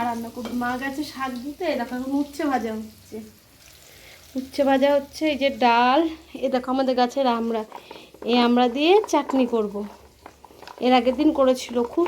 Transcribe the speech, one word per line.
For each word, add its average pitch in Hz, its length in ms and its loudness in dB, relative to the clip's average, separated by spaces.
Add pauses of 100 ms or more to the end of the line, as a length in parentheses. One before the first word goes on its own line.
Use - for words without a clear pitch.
রান্না 233 260 -8
করবে। 233 180 -10 (100)
মা 240 80 -2 (100)
গেছে 269 200 -6 (120)
শাক 262 180 -6 (120)
দিতে, 294 280 -10
এই 254 80 -2
দেখো 233 200 -8
এখন 262 120 -6 (100)
উচ্ছে 285 300 -6
ভাজা 226 260 -2
হচ্ছে, - 400 -14 (1200)
উচ্ছে 262 300 -4
ভাজা 277 260 4
হচ্ছে। 277 280 -4 (100)
এই 269 80 -4
যে 277 80 2 (160)
ডাল, 247 340 4 (460)
এই 269 80 -2
দেখো 254 220 -2
আমাদের 262 240 0
গাছের 247 280 0 (100)
আমড়া, 226 260 -4 (680)
এই 240 60 4 (100)
আমড়া 240 200 4 (100)
দিয়ে 311 160 4 (180)
চাটনি 269 340 2 (100)
করব। 208 200 -2 (1120)
এর 254 140 6
আগের 247 220 2
দিন 311 80 4 (100)
করেছিল, 254 360 2 (180)
খুব 339 140 2